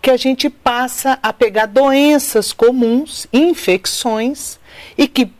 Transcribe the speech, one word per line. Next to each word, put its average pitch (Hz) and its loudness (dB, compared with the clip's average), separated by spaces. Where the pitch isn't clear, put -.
que 269 2
a 254 4
gente 262 -2
passa 254 -4
a 220 -4
pegar 214 0
doenças 269 2
comuns, 247 0
infecções, 247 -2
e 285 2
que - -2